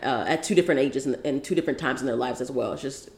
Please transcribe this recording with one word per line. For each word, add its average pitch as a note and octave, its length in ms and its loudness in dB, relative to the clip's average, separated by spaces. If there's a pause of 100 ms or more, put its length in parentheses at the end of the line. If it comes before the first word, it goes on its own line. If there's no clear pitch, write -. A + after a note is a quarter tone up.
uh, A2+ 240 0
at D#3+ 160 0
two G3 140 0
different E3 240 6
ages C3+ 260 0
and, C3 180 0
and C#3 200 -2
two F#3 100 -4
different D#3 240 0
times B2+ 220 -2
in C3 80 -2
their A#2 80 0
lives B2 240 -2
as B2+ 100 -4
well. A#2 220 -2
It's - 100 -8
just, - 360 -10